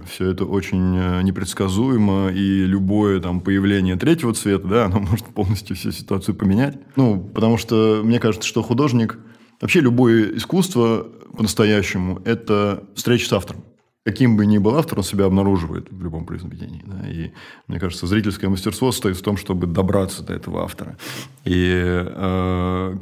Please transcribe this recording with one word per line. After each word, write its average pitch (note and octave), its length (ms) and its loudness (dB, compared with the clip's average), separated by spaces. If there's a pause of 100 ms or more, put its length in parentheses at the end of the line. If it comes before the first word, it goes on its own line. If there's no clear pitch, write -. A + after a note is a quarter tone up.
все - 220 -6
это F#2 140 -2
очень, F#2 520 0
э, F2+ 260 0
непредсказуемо, G2 1080 0
и G2 340 2
любое, G2 540 2
там, F2 200 -4
появление G2 560 2
третьего C3 380 2
цвета, G2 340 0
да, A2 180 4
оно F#2+ 140 2
<laughs> F#2 100 -4
может - 240 0
полностью F#2+ 420 -2
всю - 160 -6
ситуацию G2 440 -4
поменять. A#2+ 420 2 (180)
Ну, A2+ 240 2 (140)
потому A2+ 240 2
что A2 460 2
мне A#2 160 2
кажется, G#2+ 280 0
что A2+ 140 -2
художник, A#2+ 560 0 (420)
вообще E3+ 200 2
любое A#2+ 560 4
искусство A#2 720 0 (300)
по-настоящему — G2+ 880 0
это G#2 600 0 (100)
встреча - 340 0
с - 40 0
автором. - 300 -4 (440)
Каким A#2+ 300 4
бы G#2 100 4
ни G#2 120 4
был G#2 180 2
автор, E3 220 0
он G2 60 -2
себя G2 220 0
обнаруживает F#2 640 0
в F#2 120 -14
любом E2 220 -8
произведении, F2 600 -12
да, G2 240 -12
и, - 200 -8 (380)
мне - 100 -6
кажется, F2+ 280 -6
зрительское G2 440 0
мастерство G#2+ 420 0
состоит F#2+ 240 -2
в F2+ 60 -12
том, G#2 140 0
чтобы F#2 300 -2
добраться F#2 580 0
до F#2 80 -8
этого F2 320 -6
автора. - 320 -12 (480)
И, F#2+ 100 0 (220)
э, F#2 1300 -2